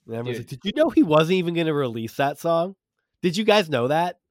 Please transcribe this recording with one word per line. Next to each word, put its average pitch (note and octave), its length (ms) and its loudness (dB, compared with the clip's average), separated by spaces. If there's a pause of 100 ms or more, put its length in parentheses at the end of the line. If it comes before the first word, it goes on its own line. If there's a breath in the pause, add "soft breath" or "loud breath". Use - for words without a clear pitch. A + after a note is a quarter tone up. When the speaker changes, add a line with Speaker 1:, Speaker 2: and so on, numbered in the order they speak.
Speaker 1:
And A2+ 100 -10
everyone's A#2+ 220 -6
Speaker 2:
Dude. A#2 140 -12
Speaker 1:
like, C3+ 100 -12
"Did - 40 -10 (120)
you D4+ 60 4
know E4 60 2
he D#4 140 4
wasn't D#3+ 360 2
even E3+ 140 -2
gonna E3 200 0
release A#2 440 -4
that C#3+ 220 -2
song? E3+ 360 0 (460)
Did F3 140 0
you A3 80 -2
guys G#3 260 4
know B2+ 200 0
that?" F3 300 -2 (120)